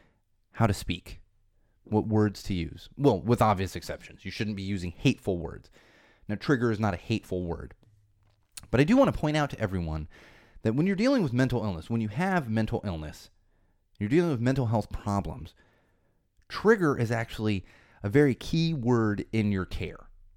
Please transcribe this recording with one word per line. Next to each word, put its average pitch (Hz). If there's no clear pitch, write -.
how 113
to 101
speak, -
what 107
words 107
to 104
use. -
Well, 127
with 117
obvious 98
exceptions. -
You 95
shouldn't 107
be 98
using 92
hateful 104
words. -
Now, 104
trigger 117
is 104
not 104
a -
hateful 92
word. 82
But -
I 147
do 202
want 262
to -
point 151
out 147
to -
everyone 82
that 110
when 147
you're 196
dealing 247
with 131
mental 123
illness, 92
when 117
you 110
have 165
mental 113
illness, 78
you're 104
dealing 170
with 120
mental 131
health 107
problems, 92
trigger 185
is 117
actually 107
a 104
very 135
key 165
word 113
in 104
your 95
care. -